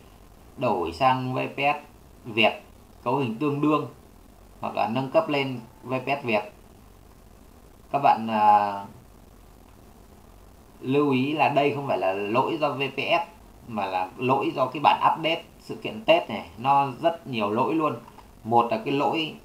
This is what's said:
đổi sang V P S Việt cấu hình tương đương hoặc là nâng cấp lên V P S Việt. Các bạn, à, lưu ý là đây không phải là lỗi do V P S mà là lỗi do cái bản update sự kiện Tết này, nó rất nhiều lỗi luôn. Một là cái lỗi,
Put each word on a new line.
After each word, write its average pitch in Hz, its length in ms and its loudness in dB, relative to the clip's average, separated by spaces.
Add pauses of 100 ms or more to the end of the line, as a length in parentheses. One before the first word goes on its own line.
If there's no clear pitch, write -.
(580)
đổi 95 340 0
sang 127 420 2
V 131 40 -2
P 135 200 -6
S 143 280 0 (400)
Việt 107 380 2 (400)
cấu 123 140 0
hình 117 200 -2
tương 143 240 -2
đương 147 280 2 (720)
hoặc - 140 -6
là - 120 0
nâng 131 240 -4
cấp 160 180 2
lên 135 300 -2 (240)
V 123 100 -6
P 131 140 -4 (140)
S 127 40 -8
Việt. 107 280 -2 (1400)
Các 139 120 0
bạn, 113 280 4
à, 104 540 4 (2000)
lưu 143 300 2
ý 131 220 2
là 139 160 2
đây 139 260 2
không 139 120 -6
phải - 100 0
là 92 160 0
lỗi 123 480 0
do 147 80 2
V 135 120 -4 (140)
P - 20 -8
S 156 300 0 (400)
mà 107 180 -4
là 92 320 -4
lỗi 127 380 0
do 131 100 0
cái 147 180 -8
bản - 300 2
update 160 300 -4 (160)
sự - 160 -12
kiện - 300 -10
Tết - 240 4
này, 98 280 -8
nó 139 300 2 (140)
rất - 260 -2
nhiều 110 240 -2
lỗi 131 240 0
luôn. 151 200 0 (480)
Một 113 280 4
là 110 140 -2
cái 143 80 -2
lỗi, 143 520 -2